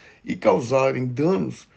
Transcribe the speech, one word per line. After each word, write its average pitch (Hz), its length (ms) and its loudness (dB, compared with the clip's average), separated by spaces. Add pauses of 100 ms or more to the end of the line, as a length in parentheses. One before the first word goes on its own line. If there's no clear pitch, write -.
(240)
e - 100 -6
causarem 131 720 2
danos 139 720 -2